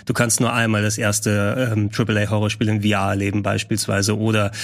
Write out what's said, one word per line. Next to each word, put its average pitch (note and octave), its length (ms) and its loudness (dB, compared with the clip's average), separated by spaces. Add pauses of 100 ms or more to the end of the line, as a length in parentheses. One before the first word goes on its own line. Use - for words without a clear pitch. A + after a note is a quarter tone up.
du - 60 0
kannst A#2+ 260 0
nur A#2 140 2
einmal A2+ 300 2
das G#2+ 160 -2
erste, G#2 720 0
ähm, G#2 180 0
Triple G#2+ 340 0
A G#2+ 60 -2
Horrorspiel G#2+ 380 0
in G#2+ 140 0
V G#2 80 2
R G2 180 2
erleben G2+ 340 -2
beispielsweise G#2 760 0
oder G#2+ 360 0 (120)